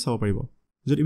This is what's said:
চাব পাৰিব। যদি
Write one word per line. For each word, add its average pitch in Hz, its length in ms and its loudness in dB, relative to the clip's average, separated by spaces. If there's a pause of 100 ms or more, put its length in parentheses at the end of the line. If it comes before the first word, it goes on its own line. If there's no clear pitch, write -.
চাব 123 100 -2 (100)
পাৰিব। 101 140 2 (480)
যদি 147 200 2